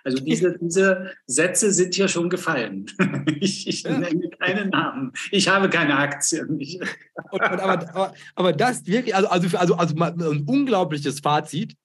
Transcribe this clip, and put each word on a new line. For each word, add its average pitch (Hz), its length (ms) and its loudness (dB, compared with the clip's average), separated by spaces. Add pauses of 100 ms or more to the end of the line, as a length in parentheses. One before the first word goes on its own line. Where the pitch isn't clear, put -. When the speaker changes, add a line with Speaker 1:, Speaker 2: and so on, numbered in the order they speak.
Speaker 1:
Also 131 140 -2
diese, 160 400 0
Speaker 2:
<laughs> 165 40 -8
Speaker 1:
diese 185 500 2 (160)
Sätze 180 440 2
sind 180 220 2
hier 190 140 2
schon 175 240 0
gefallen. 120 560 -4 (100)
<laughs> 147 300 0 (120)
Ich, - 280 -2
ich - 160 -4
Speaker 2:
Ja. 170 160 -2
Speaker 1:
nenne 175 400 -2
keine 190 260 -2
Namen. 143 460 -2 (180)
Ich 196 180 2
habe 190 220 4
keine 160 280 2
Aktien. 143 640 -2
Ich 170 200 -8
<laughs> - 520 -12
Speaker 2:
Und, 190 80 -2
und 214 40 0
aber, 185 520 0
aber, 185 180 -2 (200)
aber 180 200 2
das 233 340 0
wirklich, 226 280 0
also, 196 120 2
also, 180 320 2
also, 175 160 4
also 165 200 0
mal 160 160 0
ein 151 340 -2
unglaubliches 180 760 0
Fazit 156 640 -2